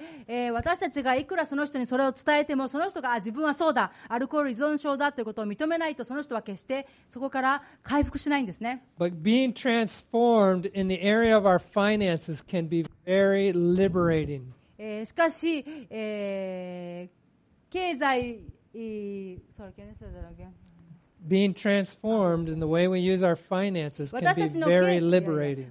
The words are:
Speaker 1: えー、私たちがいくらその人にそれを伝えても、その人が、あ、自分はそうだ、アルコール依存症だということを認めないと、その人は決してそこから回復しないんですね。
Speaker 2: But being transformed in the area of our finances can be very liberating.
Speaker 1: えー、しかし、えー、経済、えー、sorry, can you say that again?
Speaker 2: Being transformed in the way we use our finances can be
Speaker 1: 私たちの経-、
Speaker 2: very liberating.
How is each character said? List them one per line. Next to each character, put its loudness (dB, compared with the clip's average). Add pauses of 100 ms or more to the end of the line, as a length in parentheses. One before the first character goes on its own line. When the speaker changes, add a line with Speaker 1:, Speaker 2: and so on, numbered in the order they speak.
(260)
Speaker 1:
え -4
ー、 -2
私 -2
た -2
ち -6
が 2
い -2
く -8
ら 0
そ -6
の -2
人 -8
に -2
そ -2
れ 2
を 0
伝 0
え 0
て -4
も、 -2
そ -6
の -2
人 -8
が、 -2
あ、 0
自 -6
分 -4
は 0
そ 0
う -2
だ、 0 (160)
ア -4
ル -4
コ -4
ー 2
ル -2
依 -6
存 -2
症 -2
だ 0
と -8
い -6
う -8
こ -8
と -8
を -4
認 -4
め 0
な -2
い -6
と、 -10
そ -10
の -6
人 -10
は -4
決 -12
し -20
て -6 (220)
そ -16
こ -4
か -4
ら 0 (200)
回 2
復 -6
し -4
な 2
い 0
ん -2
で -6
す -18
ね。 -6 (120)
Speaker 2:
But -2
being 4
transformed 2
in 0
the 0
area 4
of 4
our 6
finances 0
can -4
be 0 (200)
very 4
liberating. 2 (340)
Speaker 1:
え -8
ー、 -8
し -12
か 2
し、 -2 (240)
え -8 (600)
ー、 -12
経 -4
済、 -2 (340)
え -16
ー、 -10 (120)
sorry, -18
can -20
you -20
say -18
that -14
again? -18 (720)
Speaker 2:
Being 2
transformed 0
in -4
the -2
way 4
we 2
use 2
our 4
finances -4
can -8
be 0
Speaker 1:
私 4
た 0
ち -4
の 0
経-、 6
Speaker 2:
very 4
liberating. 0